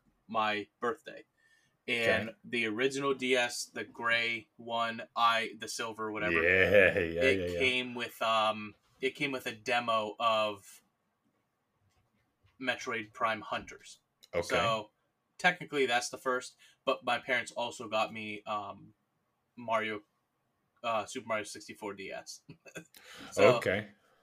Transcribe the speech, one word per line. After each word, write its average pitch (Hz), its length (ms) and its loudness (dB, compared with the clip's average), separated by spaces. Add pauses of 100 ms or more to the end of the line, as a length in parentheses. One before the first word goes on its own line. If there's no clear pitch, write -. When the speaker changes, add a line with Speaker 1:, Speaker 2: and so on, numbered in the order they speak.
(280)
Speaker 1:
my 107 380 -2 (140)
birthday. - 440 -6 (640)
And 117 200 2
Speaker 2:
Okay. 110 220 2 (140)
Speaker 1:
the 117 220 -2
original 135 480 0
D 127 220 0
S, 123 280 0 (100)
the 120 100 -8
gray 117 720 -2
one, 117 460 -2 (140)
I, 113 420 4
the 110 100 -10
silver, 110 440 -6
whatever, 87 320 2
Speaker 2:
Yeah, 92 560 8
yeah, 82 200 0
Speaker 1:
it - 100 6
Speaker 2:
yeah, 90 160 0
yeah. 87 120 -4
Speaker 1:
came 127 360 0
with, 120 280 -8
um, 110 520 0 (260)
it 131 160 -2
came 143 160 -2
with 127 140 -6
a 117 80 -4
demo 113 680 0
of 107 600 0 (1800)
Metroid 117 520 -4
Prime 110 280 -2
Hunters. - 600 -10 (340)
Speaker 2:
Okay. 87 60 0
Speaker 1:
So, 113 500 0 (480)
technically, 151 480 0
that's 120 240 0
the 120 80 -10
first, - 380 -4 (280)
but 131 200 0
my 120 140 0
parents 117 340 -2
also 120 360 -6
got 107 240 0
me, 107 340 -10
um, 104 460 -8 (640)
Mario, 110 440 -2 (840)
uh, 113 220 0
Super 113 220 -10
Mario 107 160 -2
sixty-four 104 500 -10
D 95 180 -12
S. - 360 -12
<laughs> - 360 -18 (460)
So, 101 260 8
Speaker 2:
Okay. 101 320 -2 (340)